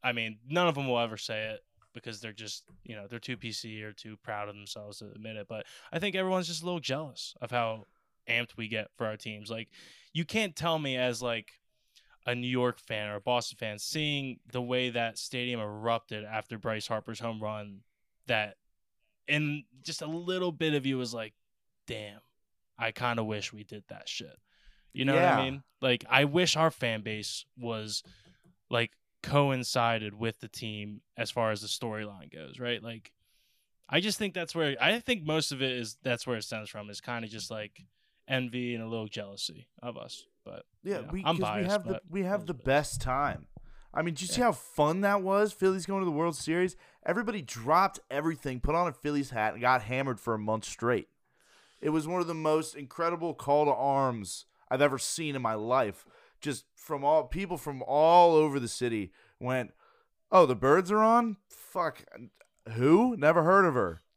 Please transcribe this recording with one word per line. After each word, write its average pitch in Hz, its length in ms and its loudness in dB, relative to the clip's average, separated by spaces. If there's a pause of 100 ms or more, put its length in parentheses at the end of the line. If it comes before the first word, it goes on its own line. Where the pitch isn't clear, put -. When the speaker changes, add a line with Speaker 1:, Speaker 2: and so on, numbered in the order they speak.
Speaker 1:
I 127 100 0
mean, 113 240 -4 (100)
none 175 200 2
of 160 80 2
them 139 120 -4
will 123 120 2
ever 113 180 -2
say 110 340 -6
it 107 100 -12 (320)
because 113 280 -12
they're 113 100 -10
just, 107 320 -12 (200)
you 113 120 -14
know, 101 120 -14
they're 117 120 -12
too 127 180 -8
P 117 140 -10
C 110 320 -10
or 107 80 -12
too 110 260 -16
proud 104 300 -8
of 104 80 -14
themselves 104 440 -14
to 104 80 -16
admit 107 280 -14
it. 104 140 -12
But 110 160 -10 (260)
I 165 80 -6
think 190 160 -4
everyone's 185 320 0
just 160 140 -8
a 170 40 -10
little 180 140 -4
jealous 135 600 -6
of 120 100 -8
how 113 340 -2 (440)
amped 120 260 0
we 113 120 -6
get 107 280 -4
for 113 120 -4
our 107 100 -6
teams. 107 320 -12
Like, 113 200 -8 (440)
you 160 100 0
can't 202 320 -2
tell 165 220 0
me 139 200 -2
as, 123 260 0
like, 117 300 -4 (760)
a 123 80 0
New 123 120 -4
York 123 320 0
fan 104 300 -6
or 104 60 -6
a 101 60 -8
Boston 123 360 -2
fan 107 220 -8
seeing 143 600 -4 (120)
the 127 100 -4
way 127 300 0
that 117 260 -2
stadium 123 420 -4
erupted 107 640 -4
after 110 360 -8
Bryce 110 280 -4
Harper's 110 320 -6
home 113 220 -6
run 104 380 -8 (480)
that 107 300 0 (680)
in 147 360 0 (180)
just 151 200 -10
a 156 60 -8
little 175 440 -2
bit 156 220 0
of 139 120 0
you 135 120 0
was 123 160 -4
like, 110 200 -8 (520)
"Damn, 107 340 -10 (580)
I 113 140 -2
kinda 120 320 -2
wish 107 280 -4
we 107 120 -16
did 104 260 -16
that - 180 -14
shit." - 300 -12 (560)
You 127 120 -2
know 139 100 4
what - 80 6
I 165 160 6
Speaker 2:
Yeah. 131 120 0
Speaker 1:
mean? 139 120 -10 (180)
Like, 127 280 2
I 131 160 8
wish 151 300 2
our 160 160 4
fan 113 300 -4
base 107 440 -8 (120)
was, 110 460 -6 (680)
like, 117 240 2 (300)
coincided 120 920 2
with 113 240 -4
the 113 80 -12
team 104 540 -10 (160)
as 117 120 -4
far 113 220 0
as 104 100 -4
the 107 60 -10
storyline 104 640 -8
goes, 80 280 -16
right? 120 220 -4
Like, 113 300 -14 (800)
I 156 100 4
just 202 180 0
think 202 160 -4
that's 170 220 -6
where, 151 260 0
I 190 180 4
think 233 240 -2
most 151 280 0
of 135 100 -6
it 131 100 0
is, 120 320 -6
that's 123 220 -2
where 123 120 -2
it 107 60 -6
stems 107 260 -10
from, 104 200 -12
is 101 120 -12
kinda 117 260 -6
just, 107 240 -10
like, 107 320 -10 (440)
envy 123 480 -2
and 113 80 -8
a 113 40 -10
little 113 200 -6
jealousy 101 600 -12 (140)
of 120 160 -12
us. - 280 -14 (180)
But, - 220 -16 (180)
Speaker 2:
Yeah, 190 160 -4
Speaker 1:
you - 60 -10
know, - 60 -14
Speaker 2:
we, 180 140 -4
Speaker 1:
I'm 165 100 2
Speaker 2:
'cause 151 60 -2
Speaker 1:
biased, 202 260 0
Speaker 2:
we 190 40 0
have 208 120 0
the, 180 100 -4
Speaker 1:
but - 160 -8
Speaker 2:
we 190 140 -2
have 185 240 -2
the 175 60 -4
Speaker 1:
it - 20 -4
is 123 40 -14
what - 0 -
it - 20 -
is. - 40 -8
Speaker 2:
best 139 360 2
time. 127 460 -2 (460)
I - 80 -2
mean, 170 140 0
did 135 60 -8
you 185 60 -6
see 196 120 -2
Speaker 1:
Yeah. 247 80 4
Speaker 2:
how 220 60 4
fun 156 480 2
that 202 200 4
was? 196 320 2
Phillies 190 320 2
going 196 160 -2
to 185 40 0
the 175 60 0
World 160 240 0
Series. 180 400 0 (300)
Everybody 202 360 0
dropped 143 580 2 (100)
everything, 143 500 -2
put 147 160 2
on 175 120 4
a 151 60 -4
Phillies 143 380 -2
hat, 110 220 0
and 117 80 -8
got 123 220 4
hammered 127 360 -2
for 113 140 -2
a 107 60 0
month 107 260 -2
straight. - 440 0 (720)
It - 80 0
was 151 180 0
one 180 140 0
of 170 60 -2
the 170 60 -4
most 156 420 0
incredible 165 580 -4
call 143 320 2
to 143 80 4
arms 127 720 0 (240)
I've 131 120 2
ever 139 180 4
seen 151 360 -4
in 131 60 -4
my 113 120 0
life. 110 520 0 (360)
Just 139 240 -4 (100)
from 139 280 -8
all, 151 200 6
people 175 340 -4
from 135 300 -8
all 165 480 8
over 151 240 6
the 120 80 -2
city 110 440 -2 (280)
went, 127 340 -2 (580)
"Oh, 180 140 10
the 127 100 4
Birds 160 360 6
are 214 100 4
on? 226 360 4 (100)
Fuck, - 580 -6 (680)
who? 170 440 8
Never 160 260 6
heard 185 220 8
of 160 80 4
her." 92 300 0 (140)